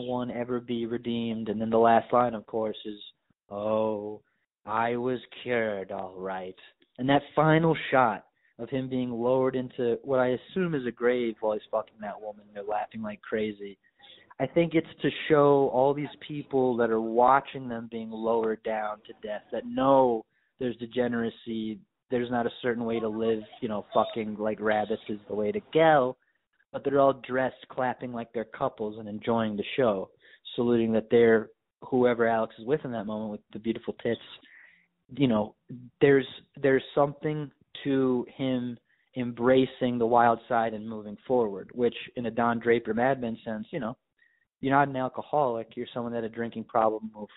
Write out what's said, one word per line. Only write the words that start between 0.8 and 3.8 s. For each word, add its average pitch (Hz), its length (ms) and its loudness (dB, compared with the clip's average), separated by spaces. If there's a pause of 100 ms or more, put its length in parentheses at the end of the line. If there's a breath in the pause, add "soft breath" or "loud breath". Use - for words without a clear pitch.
redeemed? 117 600 -4
And 107 120 -4
then 113 100 -2
the 113 80 4
last 113 340 6
line, 123 220 2
of 104 120 -12
course, 110 380 -6
is, 104 160 -12 (500)
"Oh, 107 720 -2 (420)